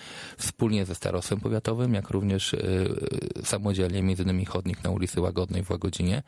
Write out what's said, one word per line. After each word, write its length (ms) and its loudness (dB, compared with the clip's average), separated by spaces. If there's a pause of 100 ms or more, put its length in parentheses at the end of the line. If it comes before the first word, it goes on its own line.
(360)
wspólnie 500 2
ze 80 -4
starostwem 460 -2
powiatowym, 540 2
jak 160 -2
również, 440 2
y, 340 2 (560)
samodzielnie, 580 0
między 200 2
innymi 220 2
chodnik 400 -4
na 60 2
ulicy 300 0
Łagodnej 420 0
w 80 -6
Łagodzinie. 580 0